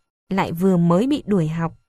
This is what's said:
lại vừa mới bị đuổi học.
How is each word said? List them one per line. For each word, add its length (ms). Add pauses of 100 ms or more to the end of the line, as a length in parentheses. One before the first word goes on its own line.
(280)
lại 240
vừa 240
mới 300
bị 200
đuổi 220
học. 300 (100)